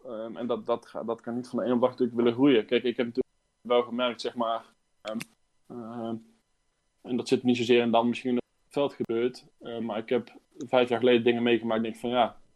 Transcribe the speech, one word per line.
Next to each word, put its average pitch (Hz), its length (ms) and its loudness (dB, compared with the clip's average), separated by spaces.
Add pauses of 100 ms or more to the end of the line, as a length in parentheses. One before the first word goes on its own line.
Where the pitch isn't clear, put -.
ehm, 113 320 -12
en 120 100 -6
dat, 113 180 -4
dat 117 200 -4
ga-, - 180 -10
dat 117 180 -6
kan 117 140 -8
niet 123 120 -8
van 120 120 -6
de 98 60 -2
ene 120 80 0
op 120 60 2
de 123 60 2
dag 123 60 2
natuurlijk 123 260 -2
willen 120 160 2
groeien. 123 320 4
Kijk, 120 180 0
ik 123 140 -2
heb 123 80 0
natuurlijk 120 300 -6 (260)
wel 120 220 2
gemerkt, 120 380 -4
zeg 117 140 -6
maar, 113 300 -4 (360)
ehm, 110 160 -8 (500)
ehm, 117 480 -10 (840)
en 123 160 -4
dat 113 100 -4
zit 123 160 0
niet 123 140 2
zozeer 120 240 4
in 120 100 0
dan 117 160 4
misschien 120 300 -2
op 120 60 -4 (200)
het - 100 -20
veld 143 200 -2
gebeurt, 120 520 -4 (120)
eh, 117 220 -12
maar 110 180 -6
ik 110 120 -6
heb - 260 -2 (220)
vijf 123 320 2
jaar 117 100 0
geleden 120 240 6
dingen 120 200 2
meegemaakt, 113 400 2
denk 110 120 -6
van 120 140 -6
ja, 120 280 2 (180)